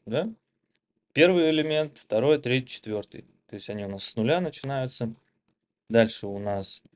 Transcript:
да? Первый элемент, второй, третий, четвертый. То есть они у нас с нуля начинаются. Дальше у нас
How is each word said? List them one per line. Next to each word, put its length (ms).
да? 280
Первый 360
элемент, 480
второй, 420
третий, 280
четвертый. 580
То 100
есть 120
они 160
у 40
нас 160
с 120
нуля 240
начинаются. 760
Дальше 360
у 120
нас 440